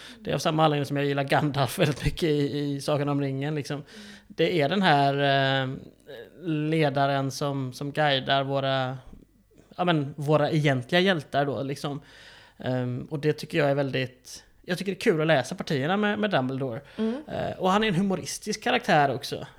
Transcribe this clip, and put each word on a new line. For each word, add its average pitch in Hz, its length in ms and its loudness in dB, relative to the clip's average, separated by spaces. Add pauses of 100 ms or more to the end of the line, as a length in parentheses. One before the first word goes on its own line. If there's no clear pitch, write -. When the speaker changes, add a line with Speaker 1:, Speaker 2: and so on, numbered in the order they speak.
(200)
Speaker 1:
Det - 100 -6
är 156 40 0
av 151 40 0
samma 160 260 2
anledning 147 220 2
som 143 100 -4
jag 143 100 0
gillar 139 160 0
Gandalf 139 560 2
väldigt 151 260 2
mycket - 180 -2
i, 147 360 2
i 143 220 -2
Sagan 143 280 0
om 143 120 0
ringen, 139 340 -2
liksom. 147 280 -6 (460)
Det - 340 0
är 139 60 4
den 190 140 2
här, 143 320 6 (480)
eh, 131 60 -2 (760)
ledaren 143 880 0
som, 135 420 -4
som 143 200 -8
guidar 139 520 2
våra, 135 540 -2 (800)
ja, 180 80 -2
men, 151 320 0
våra 147 340 2
egentliga 147 500 2
hjältar 160 460 2
då, 123 160 -2
liksom. 139 380 -6 (580)
Ehm, 127 520 -2
och 156 80 -6
det 151 140 0
tycker 156 260 -6
jag 147 120 4
är 139 40 2
väldigt... 135 680 -4 (180)
Jag 175 160 -4
tycker 196 140 -4
det - 60 -8
är - 20 -12
kul 170 200 2
att 156 60 2
läsa 156 280 2
partierna 160 420 0
med, 208 220 0
med 208 120 0
Dumbledore. 131 500 -2 (160)
Speaker 2:
Mm. 220 180 -2 (140)
Speaker 1:
Eh, - 300 -6
och 185 120 2
han 208 140 4
är 220 40 2
en 190 60 0
humoristisk 202 680 -2
karaktär 160 520 2
också. - 320 -8 (120)